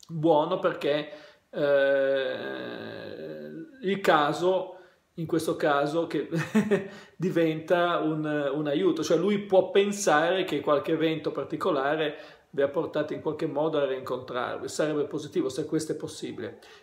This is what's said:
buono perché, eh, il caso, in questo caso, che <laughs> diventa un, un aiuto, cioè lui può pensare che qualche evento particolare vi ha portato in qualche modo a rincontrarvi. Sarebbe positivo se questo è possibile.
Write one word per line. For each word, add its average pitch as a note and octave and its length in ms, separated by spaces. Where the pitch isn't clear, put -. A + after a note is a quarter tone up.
buono E3 500
perché, D3+ 520
eh, C3+ 1160
il G3 180
caso, E3+ 760
in E3 120
questo D#3+ 300
caso, D3+ 500
che D#3+ 220
<laughs> - 880
diventa E3+ 840
un, D#3 260
un D3 420
aiuto, D#3 360
cioè E3 160
lui G3+ 220
può F#3+ 300
pensare F#3 760
che C#3+ 160
qualche C#3+ 320
evento D#3+ 400
particolare D3+ 1040
vi C#3 120
ha C#3 60
portato D3+ 440
in F#3+ 80
qualche D#3+ 260
modo D3+ 320
a C#3+ 80
rincontrarvi. B2 800
Sarebbe D3+ 360
positivo D3+ 440
se D3 180
questo D#3 260
è D3 40
possibile. - 640